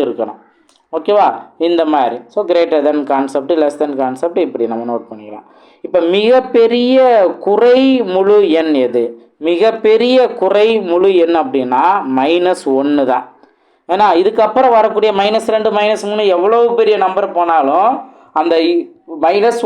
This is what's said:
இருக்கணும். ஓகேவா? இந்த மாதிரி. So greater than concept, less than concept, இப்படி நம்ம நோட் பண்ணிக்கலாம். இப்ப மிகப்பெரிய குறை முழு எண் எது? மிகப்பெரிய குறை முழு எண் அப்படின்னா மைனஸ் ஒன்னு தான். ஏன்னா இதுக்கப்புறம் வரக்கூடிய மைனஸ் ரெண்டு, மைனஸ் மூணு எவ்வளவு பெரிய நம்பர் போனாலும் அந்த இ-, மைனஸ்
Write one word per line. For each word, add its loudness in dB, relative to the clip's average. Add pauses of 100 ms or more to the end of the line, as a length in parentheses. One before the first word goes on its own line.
இருக்கணும். -6 (580)
ஓகேவா? 0 (400)
இந்த 0 (120)
மாதிரி. 0 (160)
So -6 (120)
greater 0
than 0 (120)
concept, -2 (120)
less -2
than -4 (100)
concept, -4 (100)
இப்படி -4
நம்ம -8
நோட் -6
பண்ணிக்கலாம். -20 (420)
இப்ப -2 (160)
மிகப்பெரிய 2 (500)
குறை 4 (340)
முழு 4 (240)
எண் -2 (120)
எது? -2 (440)
மிகப்பெரிய 2 (240)
குறை 2 (240)
முழு 2 (140)
எண் 0
அப்படின்னா -2 (360)
மைனஸ் 0 (140)
ஒன்னு 0
தான். -4 (680)
ஏன்னா 2 (140)
இதுக்கப்புறம் 2
வரக்கூடிய 0
மைனஸ் -2
ரெண்டு, 0 (100)
மைனஸ் -2
மூணு -4 (120)
எவ்வளவு 2 (140)
பெரிய 4
நம்பர் -2
போனாலும் 2 (480)
அந்த 0 (160)
இ-, 0 (400)
மைனஸ் 0